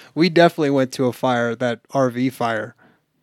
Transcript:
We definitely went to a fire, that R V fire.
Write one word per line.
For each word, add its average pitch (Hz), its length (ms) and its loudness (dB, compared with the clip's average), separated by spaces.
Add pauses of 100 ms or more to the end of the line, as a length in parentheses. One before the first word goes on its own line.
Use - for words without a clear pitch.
(140)
We 175 160 2
definitely 165 400 2
went 131 240 0
to 131 120 -2
a 123 80 0
fire, 120 420 -2
that 120 260 -4 (100)
R 131 200 0
V 123 180 -2
fire. 117 460 -6 (480)